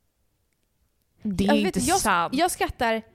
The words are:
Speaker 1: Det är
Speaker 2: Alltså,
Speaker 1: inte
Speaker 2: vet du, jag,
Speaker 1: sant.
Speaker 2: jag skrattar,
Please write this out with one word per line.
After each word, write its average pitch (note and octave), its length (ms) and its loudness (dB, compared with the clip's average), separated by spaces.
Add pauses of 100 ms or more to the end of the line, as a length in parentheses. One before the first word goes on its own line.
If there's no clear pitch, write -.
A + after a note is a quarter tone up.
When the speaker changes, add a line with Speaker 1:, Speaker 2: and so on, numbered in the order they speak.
(1200)
Speaker 1:
Det G3 220 -2
är G3 60 2
Speaker 2:
Alltså, G#3+ 160 2
Speaker 1:
inte - 120 -2
Speaker 2:
vet B3 80 0
du, D4 40 0
jag, F#4 100 2
Speaker 1:
sant. F3 340 0
Speaker 2:
jag E4+ 160 2
skrattar, A3+ 520 -2 (120)